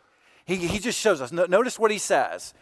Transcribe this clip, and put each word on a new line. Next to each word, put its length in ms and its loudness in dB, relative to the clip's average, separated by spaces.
He, 120 -4
he 220 -4
just 200 -4
shows 240 2
us. 100 -8
No-, 140 2
notice 320 2
what 120 4
he 60 -2
says. 640 -2